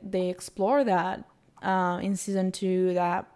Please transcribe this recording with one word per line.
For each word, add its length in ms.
they 260
explore 540
that, 400
uh, 400
in 160
season 340
two, 420
that 320